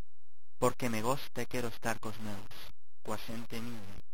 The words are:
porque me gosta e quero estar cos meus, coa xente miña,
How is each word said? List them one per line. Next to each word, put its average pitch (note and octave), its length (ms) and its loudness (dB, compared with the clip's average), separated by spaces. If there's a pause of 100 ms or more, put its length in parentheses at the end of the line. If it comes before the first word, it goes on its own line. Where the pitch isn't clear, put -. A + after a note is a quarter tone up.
(580)
porque B2 340 2
me A2 80 2
gosta B2+ 400 0
e A#2 80 0
quero B2 240 0
estar A2+ 260 0
cos G#2+ 220 0
meus, G#2 340 0 (460)
coa A2 160 0
xente A2+ 400 0
miña, A2+ 400 0 (180)